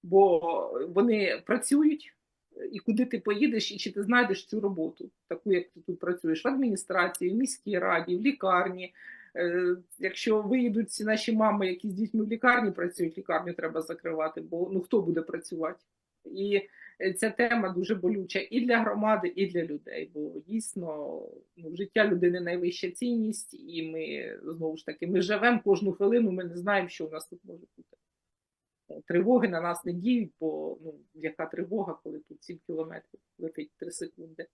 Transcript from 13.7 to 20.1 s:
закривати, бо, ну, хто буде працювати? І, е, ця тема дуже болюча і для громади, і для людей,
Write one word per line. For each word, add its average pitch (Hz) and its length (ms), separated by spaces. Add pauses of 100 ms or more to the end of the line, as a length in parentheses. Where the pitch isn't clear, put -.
закривати, 165 580
бо, 170 320
ну, 190 80
хто 202 220
буде 165 200
працювати? 160 560 (460)
І, 196 360 (400)
е, 190 120
ця 214 180
тема 226 380
дуже 185 260
болюча 190 560
і 233 100
для 233 180
громади, 208 580
і 190 100
для 175 160
людей, 156 520